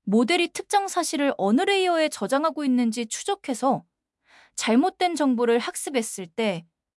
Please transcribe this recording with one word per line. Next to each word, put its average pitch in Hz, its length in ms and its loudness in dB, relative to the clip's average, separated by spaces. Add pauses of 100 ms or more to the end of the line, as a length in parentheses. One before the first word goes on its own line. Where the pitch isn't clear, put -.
모델이 254 440 2
특정 392 400 -2
사실을 302 480 -2
어느 208 240 2
레이어에 370 480 2
저장하고 285 560 -2
있는지 247 400 0
추적해서 254 800 -2 (720)
잘못된 339 580 2
정보를 247 440 2
학습했을 233 680 -6
때 180 380 -2 (320)